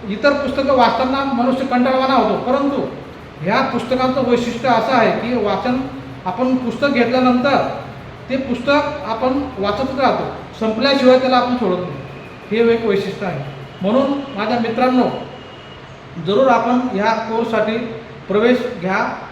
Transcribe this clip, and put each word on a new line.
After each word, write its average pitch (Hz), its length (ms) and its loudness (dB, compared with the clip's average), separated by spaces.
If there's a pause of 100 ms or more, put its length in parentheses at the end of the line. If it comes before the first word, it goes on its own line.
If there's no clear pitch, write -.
(120)
इतर 277 220 2
पुस्तकं 269 440 0
वाचताना 262 460 2
मनुष्य 262 420 0
कंटाळवाणा 262 480 2
होतो, 226 380 2
परंतु 277 300 0 (600)
ह्या 214 200 2
पुस्तकांचं 254 680 0
वैशिष्ट्य 233 400 0
असं 226 240 2
आहे 214 180 4
की, 233 340 0
वाचन, 247 360 0 (440)
आपण 254 300 0
पुस्तक 247 320 0
घेतल्यानंतर 247 920 2 (500)
ते 262 80 -2
पुस्तक 285 680 0
आपण 254 380 0 (160)
वाचतच 254 400 -2
राहतो, 202 260 2 (340)
संपल्याशिवाय 254 600 4
त्याला 254 180 4
आपण 247 180 2
सोडत 180 240 0
नाही. - 240 -8 (480)
हे 233 220 4
एक 226 120 0
वैशिष्ट्य 196 400 0
आहे. 143 180 -4 (380)
म्हणून 262 300 2 (240)
माझ्या 226 240 -2
मित्रांनो, 247 440 2 (1200)
जरूर 247 200 4
आपण 240 320 4 (140)
ह्या 214 200 2
कोर्ससाठी 220 640 -2 (500)
प्रवेश 226 300 4 (240)
घ्या 196 360 -2 (140)